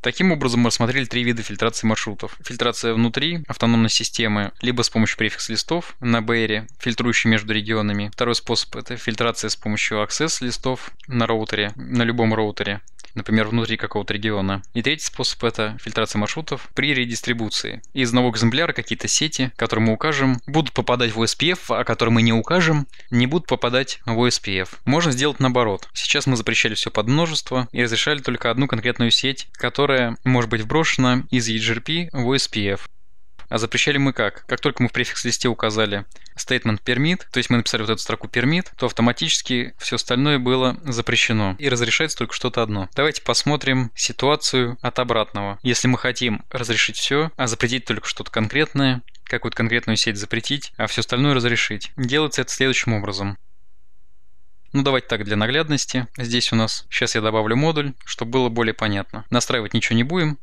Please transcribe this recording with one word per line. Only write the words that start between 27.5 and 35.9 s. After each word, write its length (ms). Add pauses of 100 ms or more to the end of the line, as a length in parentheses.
и 140
разрешали 340
только 320
одну 160
конкретную 440
сеть, 420
которая 720
может 240
быть 140
вброшена 680
из 180
E 100
G 160
R 80
P 300
в 140
O 80
S 140
P 180
F. 220 (600)
А 80
запрещали 400
мы 160
как? 320
Как 160
только 200
мы 60
в 40
префикс-листе 540
указали 600 (320)